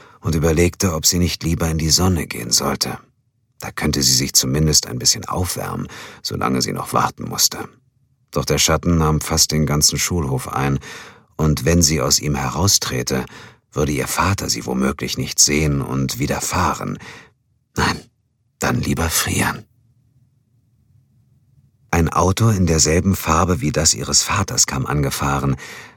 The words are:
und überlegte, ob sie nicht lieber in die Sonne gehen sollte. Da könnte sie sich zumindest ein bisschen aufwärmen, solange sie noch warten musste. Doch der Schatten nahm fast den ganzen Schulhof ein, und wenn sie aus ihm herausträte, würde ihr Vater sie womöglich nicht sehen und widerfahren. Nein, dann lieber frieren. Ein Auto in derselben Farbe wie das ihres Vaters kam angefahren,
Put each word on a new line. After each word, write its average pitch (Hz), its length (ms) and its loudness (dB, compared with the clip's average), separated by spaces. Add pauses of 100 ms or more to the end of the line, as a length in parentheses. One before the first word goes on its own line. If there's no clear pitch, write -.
(200)
und - 140 -2
überlegte, 87 600 2
ob 78 120 -2
sie 90 120 2
nicht 87 260 0
lieber 82 240 0
in 80 100 -2
die 78 120 0
Sonne 87 360 2
gehen 58 240 -10
sollte. - 480 -2 (640)
Da - 100 -10
könnte 71 320 -2
sie 64 100 2
sich 65 200 0
zumindest 73 540 2
ein 62 120 -8
bisschen - 260 0
aufwärmen, - 640 -6 (340)
solange 64 400 -2
sie 50 100 -2
noch - 200 -6
warten - 360 0
musste. - 400 -2 (640)
Doch 69 140 -4
der 73 140 0
Schatten 82 400 2
nahm 78 220 2
fast - 320 0
den 76 140 2
ganzen 73 320 2
Schulhof 67 500 -2
ein, 131 300 0 (580)
und 78 280 2
wenn 87 180 4
sie 80 180 2
aus 69 180 2
ihm 73 160 -2
herausträte, 65 880 0 (480)
würde 73 200 0
ihr 65 160 -2
Vater 87 400 0
sie 58 180 -4
womöglich 64 520 -2
nicht 65 200 -4
sehen 73 440 4
und 65 360 -2
widerfahren. - 800 -2 (800)
Nein, 90 240 0 (580)
dann 64 220 0
lieber 82 300 0
frieren. - 540 -2 (2250)
Ein 85 180 2
Auto 92 400 4
in 95 180 4
derselben 80 480 4
Farbe 82 460 2
wie 76 120 0
das 76 220 2
ihres 71 280 0
Vaters - 440 0
kam 67 180 -2
angefahren, 73 720 0 (400)